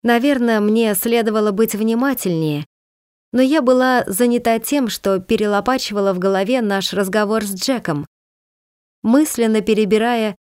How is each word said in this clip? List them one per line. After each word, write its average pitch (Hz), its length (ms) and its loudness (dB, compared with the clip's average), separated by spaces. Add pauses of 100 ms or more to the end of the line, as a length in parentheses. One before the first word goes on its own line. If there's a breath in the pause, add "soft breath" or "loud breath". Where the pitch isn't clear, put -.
Наверное, 233 580 2
мне 214 340 2
следовало 214 580 0
быть 220 220 0
внимательнее, 202 920 -2 (680)
но 247 100 2
я 277 200 2
была 254 440 2
занята 240 520 0
тем, 254 300 -2
что 196 320 -2
перелопачивала 208 920 -2
в 180 60 -2
голове 196 440 0
наш 196 300 -2
разговор 208 520 -2
с 196 100 -8
Джеком, 175 520 -4 (960)
мысленно 226 580 2
перебирая 214 800 0